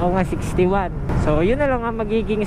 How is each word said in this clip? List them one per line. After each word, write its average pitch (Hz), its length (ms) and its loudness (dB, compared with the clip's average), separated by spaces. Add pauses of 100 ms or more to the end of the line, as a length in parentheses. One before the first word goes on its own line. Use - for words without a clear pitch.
o 180 160 0
nga, 185 80 2
sixty-one. 185 720 0 (320)
So, 156 160 4
yun 254 160 2
na 285 80 2
lang 247 160 0
ang 226 160 -4
magiging 214 460 -2